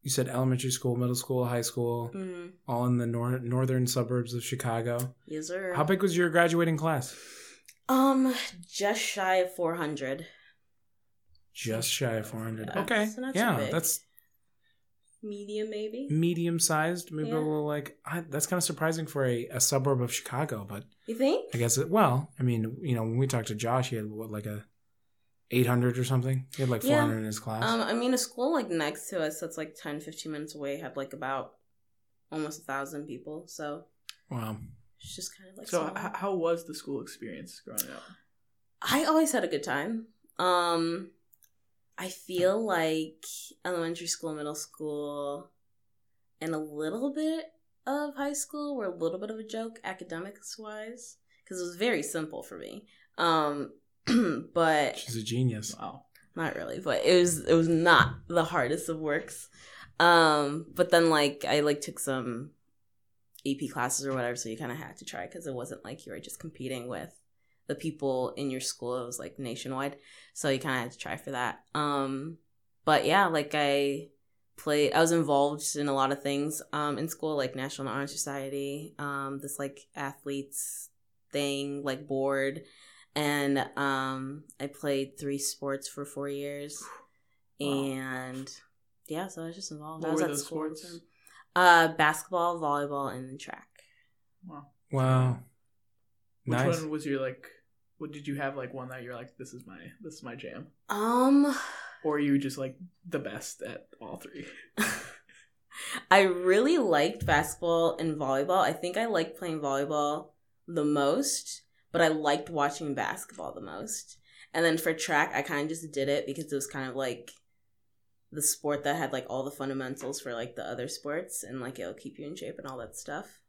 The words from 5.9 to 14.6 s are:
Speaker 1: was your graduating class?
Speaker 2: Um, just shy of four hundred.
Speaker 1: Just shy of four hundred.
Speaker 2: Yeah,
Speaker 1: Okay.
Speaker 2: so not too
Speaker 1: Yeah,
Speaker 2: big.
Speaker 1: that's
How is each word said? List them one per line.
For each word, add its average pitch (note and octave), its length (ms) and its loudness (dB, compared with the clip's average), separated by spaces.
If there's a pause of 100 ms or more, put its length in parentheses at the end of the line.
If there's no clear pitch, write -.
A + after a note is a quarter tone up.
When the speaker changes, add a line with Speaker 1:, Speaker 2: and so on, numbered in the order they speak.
Speaker 1:
was F#3 160 4
your F3 120 6
graduating E3+ 480 4
class? D3 380 0 (720)
Speaker 2:
Um, C4 440 6 (340)
just G#3 340 0
shy F#3 340 2
of F3+ 200 4
four E3+ 200 0
hundred. D3 500 -4 (1300)
Speaker 1:
Just A2+ 360 -2
shy B2 260 0
of G#2+ 120 -2
four A2+ 160 -6
hundred. A2 300 -6
Speaker 2:
Yeah, G3 80 0
Speaker 1:
Okay. G#3+ 260 2
Speaker 2:
so G#3+ 140 -8
not C4 120 -4
too F#3 60 2
Speaker 1:
Yeah, G#3+ 180 4
Speaker 2:
big. - 140 -2
Speaker 1:
that's E3 280 0 (1200)